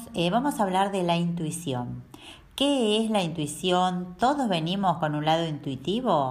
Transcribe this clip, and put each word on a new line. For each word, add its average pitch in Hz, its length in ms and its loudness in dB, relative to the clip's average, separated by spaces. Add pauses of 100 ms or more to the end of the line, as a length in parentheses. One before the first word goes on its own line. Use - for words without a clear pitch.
(120)
eh, 175 160 0
vamos 254 300 0
a 220 60 2
hablar 190 260 2
de 196 120 -2
la 170 140 2
intuición. 151 880 -4 (520)
¿Qué 233 480 2
es 220 60 -2
la 208 120 2
intuición? 180 960 0
¿Todos 262 300 2
venimos 180 500 0
con 156 160 0
un 151 100 -2
lado 165 220 2
intuitivo 160 640 -2 (180)